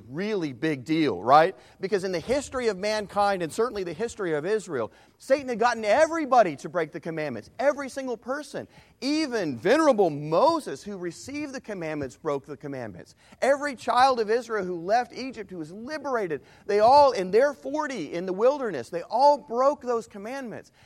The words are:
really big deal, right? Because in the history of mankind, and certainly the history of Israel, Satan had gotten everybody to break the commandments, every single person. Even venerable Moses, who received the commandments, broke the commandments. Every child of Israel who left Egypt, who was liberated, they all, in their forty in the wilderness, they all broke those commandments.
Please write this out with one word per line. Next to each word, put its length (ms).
really 420
big 320
deal, 400
right? 320
Because 240
in 80
the 80
history 480
of 100
mankind, 640
and 120
certainly 320
the 80
history 400
of 120
Israel, 460
Satan 300
had 120
gotten 260
everybody 720
to 100
break 240
the 80
commandments, 580
every 300
single 300
person. 500
Even 580
venerable 520
Moses, 760
who 140
received 560
the 80
commandments, 560
broke 280
the 120
commandments. 580
Every 360
child 420
of 100
Israel 360
who 100
left 380
Egypt, 360
who 100
was 120
liberated, 680
they 160
all, 320
in 180
their 220
forty 580
in 140
the 80
wilderness, 560
they 140
all 340
broke 460
those 220
commandments. 640